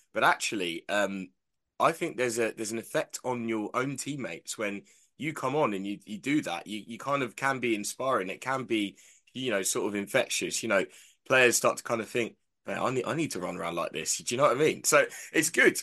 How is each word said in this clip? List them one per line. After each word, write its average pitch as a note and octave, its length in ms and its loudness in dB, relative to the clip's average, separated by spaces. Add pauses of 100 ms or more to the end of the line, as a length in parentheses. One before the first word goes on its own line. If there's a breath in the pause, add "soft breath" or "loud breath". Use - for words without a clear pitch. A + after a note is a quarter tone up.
(120 soft breath)
but A2+ 120 2
actually, F#2 640 0
um, G2 400 0 (500)
I C#3 120 4
think D#3+ 260 -6
there's A#2+ 200 0
a, A2+ 160 2
there's A2 180 -6
an A2+ 60 -4
effect - 460 -4
on A#2+ 240 -4
your A2 260 -2
own C3 220 -2
teammates A#2+ 640 -8
when G2+ 240 -4 (360 soft breath)
you D3 140 -6
come C3 220 -2
on C#3 200 4
and F#2+ 120 -4
you, G2+ 180 -4
you G#2 140 -10
do C#3+ 240 0
that. E2+ 240 -6
You, G#2 180 -8
you A#2 140 -12
kind C#3 240 -2
of A2+ 140 -6
can C3+ 240 0
be A#2 160 2
inspiring. G#2 520 -2
It F#2 120 -8
can C3 240 -2
be, G#2+ 320 0 (360 soft breath)
you B2 180 -4
know, G2 120 2
sort G2 240 0
of G#2 80 -2
infectious. G2+ 680 -2
You A#2 60 -4
know, F#2+ 160 4 (440 soft breath)
players B2+ 280 8
start - 200 2
to - 80 -10
kind A#2 160 -2
of G#2 80 -6
think, A#2 260 -2 (320)
"Man, F#2+ 140 -4
I G#2+ 100 0
need, C3 140 0
I A#2 100 -2
need D#3 180 -2
to F#2+ 60 -6
run F2 180 -4
around E2+ 200 -4
like E2 160 -2
this." - 260 -2
Do G#2 160 -4
you B2+ 60 0
know C#3+ 80 6
what A#2+ 80 2
I - 20 -2
mean? D3+ 240 2
So D3 220 6 (280 loud breath)
it's D#3+ 180 2
good, - 320 4